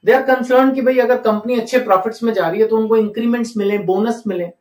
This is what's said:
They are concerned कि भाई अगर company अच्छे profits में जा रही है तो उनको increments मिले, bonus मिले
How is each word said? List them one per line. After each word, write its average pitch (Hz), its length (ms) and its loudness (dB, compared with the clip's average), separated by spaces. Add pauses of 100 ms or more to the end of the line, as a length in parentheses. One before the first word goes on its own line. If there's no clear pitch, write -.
They 240 140 4
are 262 160 2
concerned 254 400 2
कि 262 80 -2
भाई 254 160 2
अगर 240 200 2
company 226 420 -2
अच्छे 254 180 -2
profits 220 440 0
में 226 100 -2
जा 180 160 0
रही 196 120 -2
है 220 80 4
तो 220 80 0
उनको 220 200 0
increments 226 600 -2
मिले, 202 220 -2
bonus 202 480 -2
मिले 180 200 -4 (140)